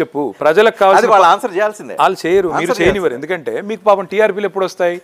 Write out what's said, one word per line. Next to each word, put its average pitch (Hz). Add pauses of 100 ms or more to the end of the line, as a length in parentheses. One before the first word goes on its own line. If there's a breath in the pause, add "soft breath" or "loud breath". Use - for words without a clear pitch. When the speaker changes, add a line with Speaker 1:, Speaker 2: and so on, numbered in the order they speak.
Speaker 1:
చెప్పు, 147
ప్రజలకు 190
కావాల్సిన 196
Speaker 2:
అది 208
వాళ్ళు 202
Speaker 1:
ప-, 170
Speaker 2:
answer 202
చేయాల్సిందే. 190
Speaker 1:
వాళ్ళు 175
చేయరు, 180
మీరు 147
Speaker 2:
ఆన్సర్ 170
Speaker 1:
చేయనివ్వరు. 180
Speaker 2:
చేయాల్సిందే. 151
Speaker 1:
ఎందుకంటే 156
మీకు 220
పాపం 196
టీఆర్పీలు 202
ఎప్పుడు 190
వస్తాయి? 175